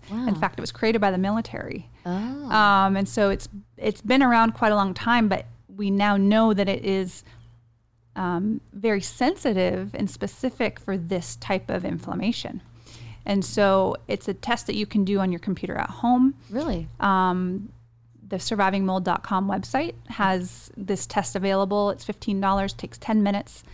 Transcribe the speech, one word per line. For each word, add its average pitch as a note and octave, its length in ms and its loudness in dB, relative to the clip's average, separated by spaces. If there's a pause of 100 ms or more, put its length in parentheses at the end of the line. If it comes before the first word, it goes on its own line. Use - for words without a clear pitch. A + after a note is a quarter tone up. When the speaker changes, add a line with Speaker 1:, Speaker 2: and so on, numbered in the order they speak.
(120)
Speaker 1:
In A#3 160 -4
Speaker 2:
Wow. G#3+ 80 2
Speaker 1:
fact, F3 240 -4
it - 20 -6
was - 100 -8
created A3 300 0
by G3+ 80 4
the F#3 80 0
military. G3+ 720 -4 (160)
Speaker 2:
Oh. A#3 460 -6
Speaker 1:
Um, G3 440 4
and G3 140 0
so G3+ 220 2
it's, - 180 -6 (280)
it's - 240 -4
been B3+ 200 4
around A3+ 320 6
quite A3 180 2
a G#3 40 4
long G3 180 2
time, A#3 340 2
but - 200 -2 (280)
we G3+ 140 -2
now G3+ 280 4
know G#3+ 360 6
that G3 160 2
it - 160 -2
is, F#3+ 380 -2 (920)
um, F#3 460 -2 (120)
very G3+ 280 0
sensitive G3 960 0
and G3+ 140 -2
specific - 680 -4
for G3 180 -4
this F3 400 -4
type - 340 -4
of F#3 120 -2
inflammation. F3+ 800 -4 (640)
And G3+ 180 0
so F#3+ 520 2 (120)
it's G#3 200 -6
a G3 80 -4
test - 320 -4
that - 80 -4
you G#3 100 -2
can G3+ 180 2
do G3 160 0
on F#3+ 120 0
your E3+ 80 -4
computer F3+ 360 -6
at - 140 -4
home. B3+ 460 2 (160)
Speaker 2:
Really? A3 360 -4 (120)
Speaker 1:
Um, F#3 680 0 (600)
the F#3 80 -4
survivingmold F#3+ 680 0
dot F3 180 -2
com G3 240 0
website G3 460 -2 (160)
has F#3+ 640 -2
this G3 300 -4
test - 280 -4
available. G3 580 0
It's - 120 -8
fifteen G3+ 380 -4
dollars, G3 320 2
takes - 240 -14
ten G#3+ 260 2
minutes, G3+ 400 -2 (100)